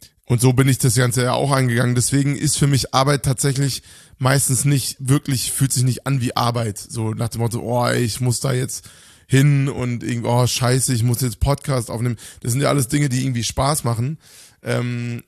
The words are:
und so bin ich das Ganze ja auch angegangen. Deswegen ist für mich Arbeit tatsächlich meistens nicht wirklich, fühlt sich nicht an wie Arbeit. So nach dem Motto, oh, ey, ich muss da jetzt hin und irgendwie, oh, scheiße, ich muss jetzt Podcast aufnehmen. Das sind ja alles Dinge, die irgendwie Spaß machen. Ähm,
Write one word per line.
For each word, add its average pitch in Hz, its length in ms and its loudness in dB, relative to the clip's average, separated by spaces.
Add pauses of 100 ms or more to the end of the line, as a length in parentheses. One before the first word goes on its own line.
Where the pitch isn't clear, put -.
(260)
und 120 160 0
so 127 120 6
bin 131 140 4
ich 131 120 2
das 123 160 2
Ganze 123 280 2
ja 123 100 0
auch 135 180 0
angegangen. 123 420 2
Deswegen 139 420 2
ist - 220 -2
für 147 80 2
mich 139 300 0
Arbeit 135 280 2
tatsächlich 135 600 -2 (340)
meistens 131 480 0
nicht 143 340 0
wirklich, 135 520 0
fühlt 135 200 0
sich 127 120 0
nicht 127 240 -2
an 131 140 0
wie 120 140 -2
Arbeit. 117 440 -2
So 110 340 -6
nach 110 160 -4
dem 113 120 -6
Motto, 117 180 -2
oh, 120 260 -2
ey, 120 180 0
ich 113 180 -4
muss 123 180 0
da 135 120 -2
jetzt - 380 -6 (380)
hin 139 420 4
und 123 340 -4
irgendwie, 117 240 -4
oh, 120 200 4
scheiße, 127 460 0
ich 117 100 0
muss 120 180 0
jetzt 123 180 -4
Podcast 139 520 -2
aufnehmen. 117 260 -4 (240)
Das 117 100 -4
sind 131 100 0
ja 135 80 2
alles 139 180 0
Dinge, 147 220 0
die 127 120 0
irgendwie 123 220 -2
Spaß 135 400 -2
machen. 120 340 -2 (480)
Ähm, 120 640 -4